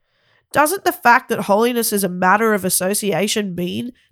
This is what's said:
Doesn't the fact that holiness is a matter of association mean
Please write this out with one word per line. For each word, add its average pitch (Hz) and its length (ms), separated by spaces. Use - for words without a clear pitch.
Doesn't 311 320
the 349 80
fact - 360
that 220 140
holiness 226 500
is 202 100
a 196 60
matter 190 460
of 185 100
association 185 920
mean 190 380